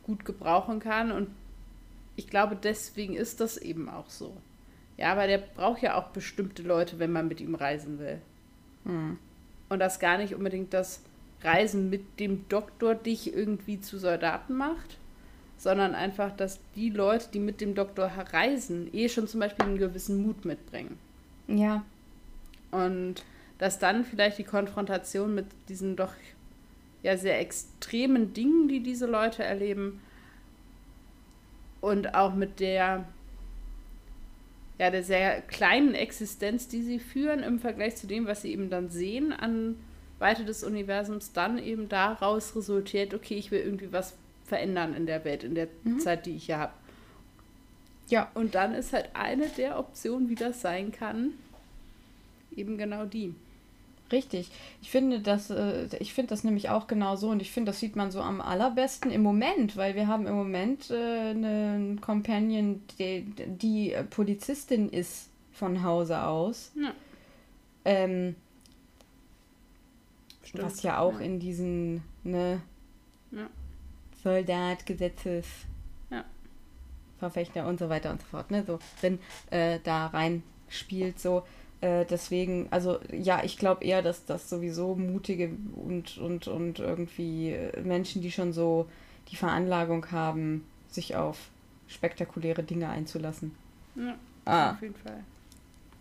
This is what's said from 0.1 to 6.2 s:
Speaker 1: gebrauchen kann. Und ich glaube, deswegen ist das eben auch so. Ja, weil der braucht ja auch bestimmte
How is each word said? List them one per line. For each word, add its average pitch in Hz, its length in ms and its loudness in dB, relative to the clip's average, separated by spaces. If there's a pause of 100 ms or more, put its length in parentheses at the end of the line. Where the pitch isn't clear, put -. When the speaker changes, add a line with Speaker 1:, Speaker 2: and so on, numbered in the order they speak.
Speaker 1:
gebrauchen 208 540 2
kann. 220 340 0
Und 202 160 -2 (880)
ich - 100 -10
glaube, 208 340 4
deswegen 208 540 -2
ist - 240 -4
das 226 180 0
eben 160 320 -6
auch - 200 -12
so. - 260 -12 (600)
Ja, 180 180 2
weil 196 140 4
der 196 80 6
braucht 196 440 0
ja 226 140 2
auch 180 140 0
bestimmte 190 540 -6